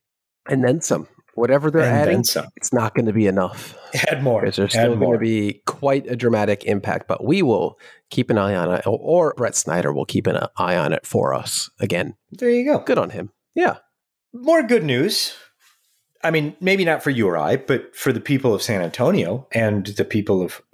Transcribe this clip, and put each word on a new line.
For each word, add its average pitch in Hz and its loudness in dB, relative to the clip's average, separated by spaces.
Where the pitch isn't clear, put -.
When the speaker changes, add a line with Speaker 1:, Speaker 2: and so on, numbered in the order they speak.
Speaker 1:
And 135 0
then 127 2
some. 82 -4
Whatever 135 2
they're 156 2
Speaker 2:
And 131 2
then 147 2
Speaker 1:
adding, 170 2
Speaker 2:
some. - -2
Speaker 1:
it's - -8
not 117 2
gonna 117 2
be 107 4
enough. 95 -2
Speaker 2:
Add 143 -2
more. 117 2
Speaker 1:
Because 101 -2
there's 101 0
Speaker 2:
Add 113 4
Speaker 1:
still 120 4
gonna 107 0
Speaker 2:
more. 117 2
Speaker 1:
be 107 0
quite 139 -2
a 123 -4
dramatic 110 0
impact, 101 -2
but - -4
we 175 2
will 117 2
keep - -2
an 117 2
eye 101 2
on 87 0
it, - -2
or, 104 0
or 160 2
Brett 113 -2
Snyder 82 -2
will 69 -4
keep - -2
an 87 0
eye 90 0
on 78 0
it - -4
for 90 0
us. - -6
Again, - -4
Speaker 2:
There 240 -2
you 240 2
go. 285 2
Speaker 1:
good - 0
on 92 -2
him. 104 -10
Yeah. 339 0
Speaker 2:
More 294 2
good 220 2
news. 143 0
I 165 0
mean, 151 -2
maybe 185 2
not 156 0
for 147 0
you 117 2
or 85 0
I, 80 2
but - -4
for - -2
the 113 -2
people 131 0
of 98 0
San 101 -2
Antonio 123 0
and 104 0
the - -2
people 101 0
of - -8